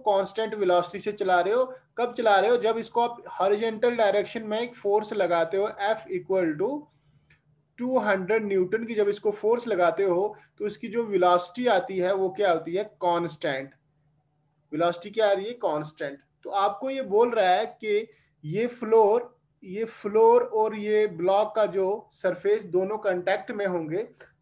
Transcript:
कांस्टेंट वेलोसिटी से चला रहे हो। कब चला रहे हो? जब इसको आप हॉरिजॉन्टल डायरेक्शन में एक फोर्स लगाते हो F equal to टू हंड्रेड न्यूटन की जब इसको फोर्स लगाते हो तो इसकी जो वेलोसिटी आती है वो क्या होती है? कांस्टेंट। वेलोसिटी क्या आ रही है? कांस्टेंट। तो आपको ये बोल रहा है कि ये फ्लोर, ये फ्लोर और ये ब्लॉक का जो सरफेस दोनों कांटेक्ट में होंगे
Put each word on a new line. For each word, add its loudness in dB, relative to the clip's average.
कांस्टेंट -2
वेलोसिटी 0
से -6
चला 2
रहे 0
हो। 2
कब -4
चला 4
रहे 2
हो? 4
जब 0
इसको -2
आप -2
हॉरिजॉन्टल 0
डायरेक्शन 0
में -4
एक -8
फोर्स 0
लगाते 0
हो 2
F -2
equal 0
to 0
टू 0
हंड्रेड 0
न्यूटन 0
की -8
जब 2
इसको -2
फोर्स 0
लगाते 2
हो 0
तो -6
इसकी -10
जो -2
वेलोसिटी 2
आती 2
है 0
वो 0
क्या 0
होती -2
है? -2
कांस्टेंट। -4
वेलोसिटी -2
क्या 2
आ 4
रही -2
है? -8
कांस्टेंट। -6
तो -12
आपको -2
ये -6
बोल 2
रहा 2
है 2
कि -2
ये -4
फ्लोर, 2
ये -6
फ्लोर 4
और -2
ये 0
ब्लॉक 0
का 2
जो -4
सरफेस -2
दोनों -2
कांटेक्ट -2
में -4
होंगे -4